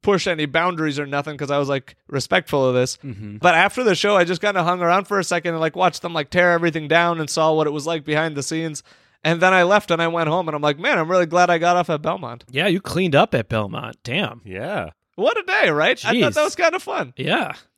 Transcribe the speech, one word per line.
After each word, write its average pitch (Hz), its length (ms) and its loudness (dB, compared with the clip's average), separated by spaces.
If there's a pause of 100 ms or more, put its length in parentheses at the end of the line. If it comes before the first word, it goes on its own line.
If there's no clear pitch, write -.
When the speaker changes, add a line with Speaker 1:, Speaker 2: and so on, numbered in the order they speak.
Speaker 1:
push 202 260 2
any 156 200 -2
boundaries 156 520 -2
or 147 60 -4
nothing 143 320 -6
'cause 139 120 -8
I 143 80 0
was, 139 120 -2
like, 135 260 -4 (140)
respectful 139 580 0
of 127 80 2
this. 127 300 0
Speaker 2:
Mm-hmm. 107 320 -12
Speaker 1:
But 165 180 4
after 202 300 2
the 196 100 4
show, 202 220 2
I 180 80 6
just 175 160 -4
kinda 196 240 0
hung 180 160 0
around 180 240 2
for 202 120 -2
a 185 60 0
second 170 300 -2
and, 160 80 -2
like, 160 160 -2
watched 180 240 0
them, 170 120 -8
like, 151 160 -4
tear 175 220 4
everything 165 380 0
down 170 320 2
and 147 80 -6
saw 160 240 2
what 156 120 2
it 151 60 0
was 147 160 -6
like 160 160 -4
behind 151 320 -2
the 139 80 -6
scenes. 160 400 -6 (400)
And 165 180 0
then 185 120 6
I 180 100 6
left 196 280 2
and 165 100 0
I 165 80 2
went 165 180 0
home, 165 220 -2
and 151 60 -6
I'm 147 60 -4
like, 147 160 0
"Man, 220 220 0
I'm 160 100 -2
really 180 160 4
glad 175 240 2
I 170 80 4
got 175 200 2
off 175 120 0
at 151 120 -2
Belmont." 151 500 -8
Speaker 2:
Yeah, 156 160 0
you 202 140 0
cleaned 170 340 -2
up 180 180 4
at 117 140 -2
Belmont. 113 560 -6
Damn. 120 400 -6
Speaker 3:
Yeah. 101 460 -8 (260)
Speaker 1:
What 277 240 0
a 370 40 -8
day, 370 260 2
right? 160 360 2
I 233 140 2
thought - 140 2
that 302 80 2
Speaker 2:
Jeez. - 20 4
Speaker 1:
was - 140 -2
kinda 339 240 0
fun. 160 340 -6
Speaker 2:
Yeah. 139 380 -4 (240)